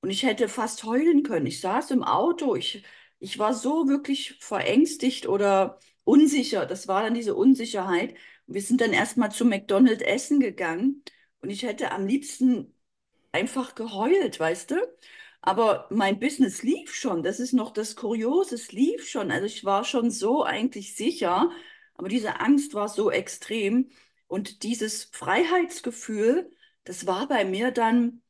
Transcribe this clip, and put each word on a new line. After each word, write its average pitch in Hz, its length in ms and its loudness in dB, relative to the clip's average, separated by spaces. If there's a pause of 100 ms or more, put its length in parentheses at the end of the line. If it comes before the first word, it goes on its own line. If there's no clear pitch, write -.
und 185 100 -4
ich 196 140 -4
hätte 214 240 2
fast 220 360 -6
heulen 285 380 4
können. 180 240 -2
Ich - 140 -6
saß 220 320 -2
im 247 120 2
Auto, 254 520 2
ich, - 280 -6 (340)
ich - 200 -12
war 214 160 0
so 277 340 0
wirklich 285 520 -2
verängstigt - 880 0
oder 196 500 2 (260)
unsicher. 269 640 6
Das 185 220 -8
war 196 140 2
dann 220 120 0
diese 226 200 -2
Unsicherheit. 214 800 2 (320)
Wir 196 160 -6
sind 233 180 2
dann 226 120 2
erstmal 226 400 0
zu - 120 -2
McDonald's 220 580 4
essen 269 380 0
gegangen 196 600 -2 (380)
und 190 100 -8
ich 202 120 -8
hätte 240 300 -4
am 196 140 -4
liebsten 254 680 0 (580)
einfach 233 420 -4
geheult, 233 680 0
weißt 165 320 -2
du? 302 40 -2 (640)
Aber 208 500 2
mein 202 300 0
Business 254 420 0
lief - 320 -4
schon. 175 280 -4
Das 190 180 -4
ist 247 120 -4
noch 233 200 0
das 214 240 -8
Kuriose, 247 580 -2
es - 180 -12
lief 294 360 -2
schon. 208 220 -4
Also 190 160 -2
ich - 180 -10
war 196 200 0
schon 240 260 0
so 226 340 0
eigentlich 208 520 -4
sicher, 214 540 0 (440)
aber 185 140 -10
diese 214 320 -4
Angst 285 340 2
war 208 140 -2
so 208 220 0
extrem. 214 800 -2 (380)
Und - 340 -8
dieses 214 420 -4
Freiheitsgefühl, 285 1500 0 (340)
das 180 220 -10
war 190 220 -2
bei 226 160 2
mir 196 260 -2
dann 233 600 2